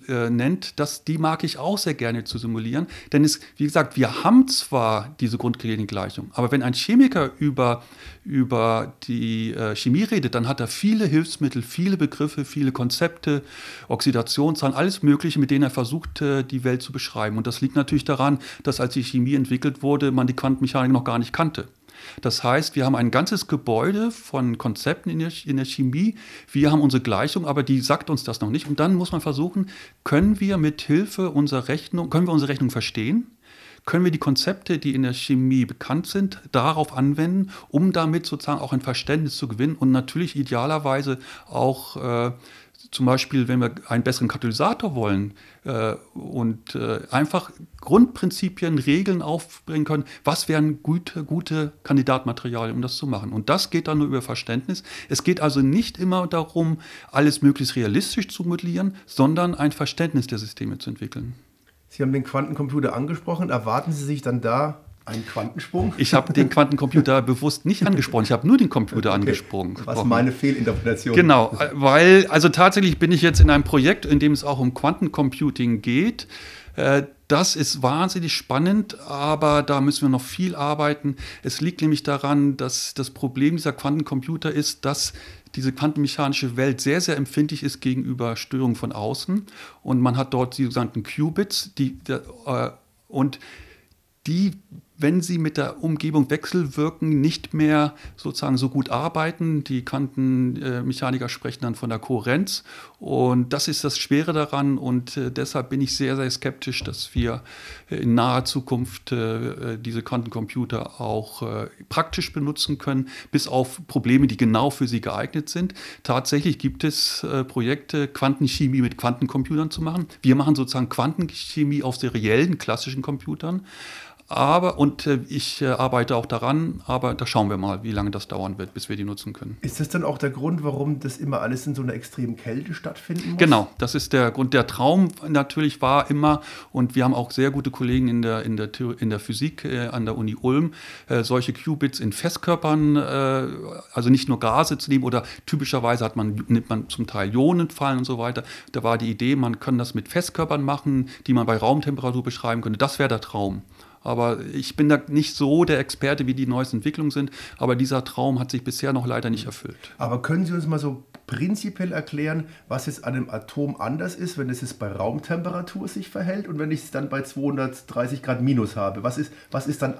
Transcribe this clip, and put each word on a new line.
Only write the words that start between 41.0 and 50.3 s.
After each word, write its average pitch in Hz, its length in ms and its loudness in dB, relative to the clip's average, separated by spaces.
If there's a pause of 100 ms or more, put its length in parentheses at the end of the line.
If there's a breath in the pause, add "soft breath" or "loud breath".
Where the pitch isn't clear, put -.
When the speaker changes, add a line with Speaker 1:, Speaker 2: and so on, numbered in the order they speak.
Speaker 1:
auch, 123 800 -2
äh, 123 40 -4 (600 loud breath)
zum 131 140 0
Beispiel, 127 420 2
wenn 127 120 2
wir 120 160 0 (120)
einen 120 160 2
besseren 127 240 0
Katalysator 147 680 -2
wollen, 104 380 0 (300 loud breath)
äh, 110 320 -2 (180)
und, - 640 -4
äh, 113 240 -4 (120)
einfach 151 400 0 (300)
Grundprinzipien, 180 960 2
Regeln 170 440 2
aufbringen 156 640 -4
können, 151 180 0 (200 loud breath)
was - 240 0